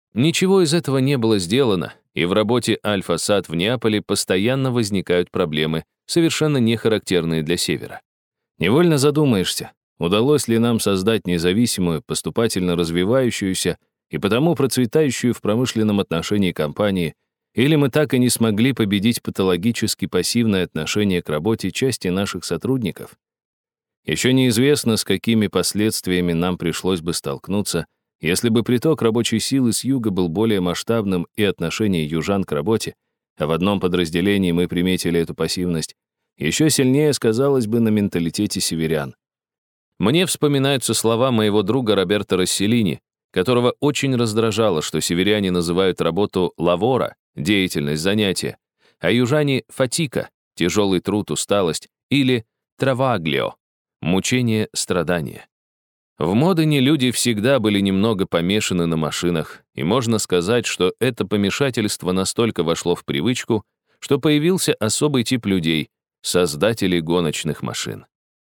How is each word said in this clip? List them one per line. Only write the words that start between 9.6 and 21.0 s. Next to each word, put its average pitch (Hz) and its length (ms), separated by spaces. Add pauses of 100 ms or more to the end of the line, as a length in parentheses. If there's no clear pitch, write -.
удалось 113 500
ли 113 100
нам 117 220
создать 101 460
независимую, 90 800
поступательно 90 680
развивающуюся 92 1040 (320)
и 78 80
потому 123 380
процветающую 127 760
в - 80
промышленном 107 600
отношении 90 500
компанию, 85 640 (400)
или 143 220
мы 143 140
так 147 240
и 127 40
не 123 120
смогли 113 420
победить 104 500
патологически 95 840
пассивное 95 580
отношение 87 580